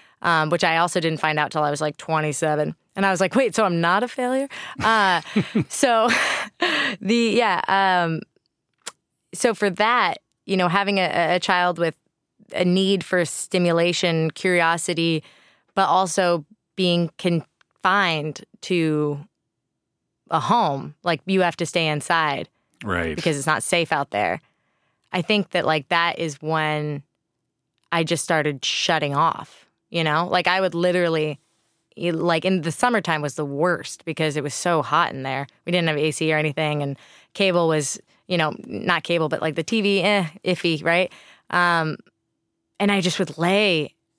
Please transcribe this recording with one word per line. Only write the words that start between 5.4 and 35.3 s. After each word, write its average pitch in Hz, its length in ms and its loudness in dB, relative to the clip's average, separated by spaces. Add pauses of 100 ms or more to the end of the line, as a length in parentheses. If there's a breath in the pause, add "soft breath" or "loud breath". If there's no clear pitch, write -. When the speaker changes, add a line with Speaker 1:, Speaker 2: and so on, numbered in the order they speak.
Speaker 1:
<laughs> - 240 -2
so 233 400 2 (480 loud breath)
<laughs> 294 420 -2
the, 202 160 0
yeah. 226 520 2
Um, 180 540 2 (1120)
so 233 180 2
for 202 160 0
that, 208 460 0 (320)
you 185 100 0
know, 180 100 4
having 196 300 2
a, 170 380 2
a 185 40 2
child 180 380 2
with 165 180 0 (600)
a 180 100 0
need 190 380 2
for 180 200 0
stimulation, 170 1080 0
curiosity, 165 920 0 (520 soft breath)
but 190 120 2
also 175 560 2 (320)
being 175 440 0
confined 170 1300 -2 (160)
to 151 580 0 (1120)
a 156 80 0
home, 147 640 -2
like, 170 240 -2
you 190 140 2
have 170 160 0
to 170 100 -2
stay 165 200 0
inside 151 640 0 (340)
Speaker 2:
Right. 85 320 -2
Speaker 1:
because 156 220 -2
it's 139 80 -6
not 156 160 0
safe 170 300 0
out 147 180 -2
there. 101 320 -2 (760)
I 180 60 -2
think 208 300 0
that, 175 120 0
like, 156 260 -2
that 170 280 0
is 156 240 -6
when 151 640 -2 (880)
I 170 120 0
just 160 200 -2
started 151 420 -2
shutting 151 480 -2
off, - 540 -2 (240)
you 170 120 -2
know? 160 240 0
Like, 180 200 0
I 185 120 2
would 185 140 0
literally, 170 640 0 (560)
y-, 170 140 -4
like, 165 360 0
in 185 180 0
the 160 80 -2
summertime 185 500 0
was 147 140 -6
the 151 100 -4
worst 147 600 -4
because 156 300 -2
it 147 80 -4
was 143 120 -6
so 170 260 0
hot 147 320 0
in 135 80 -10
there. 135 240 -6 (200 soft breath)